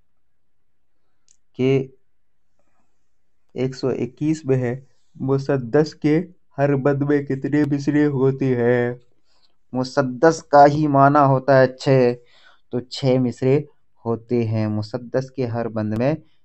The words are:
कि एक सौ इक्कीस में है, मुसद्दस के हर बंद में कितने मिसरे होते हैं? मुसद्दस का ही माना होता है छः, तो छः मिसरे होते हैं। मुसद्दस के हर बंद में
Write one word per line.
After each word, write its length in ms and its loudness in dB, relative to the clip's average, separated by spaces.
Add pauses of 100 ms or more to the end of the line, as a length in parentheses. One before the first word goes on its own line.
(1600)
कि 380 -2 (1600)
एक 180 -4
सौ 160 -4
इक्कीस 560 -4
में 100 0
है, 300 -6 (340)
मुसद्दस 720 -2
के 440 -2 (180)
हर 180 0
बंद 280 -2
में 240 -2
कितने 380 -2
मिसरे 400 0
होते 540 0
हैं? 420 0 (760)
मुसद्दस 680 0
का 220 6
ही 220 4
माना 340 4
होता 380 4
है 220 2
छः, 340 2 (580)
तो 80 -4
छः 400 -2
मिसरे 480 -2 (360)
होते 400 -4
हैं। 220 -2
मुसद्दस 640 -6
के 160 -6
हर 220 -6
बंद 260 -4
में 280 -2 (220)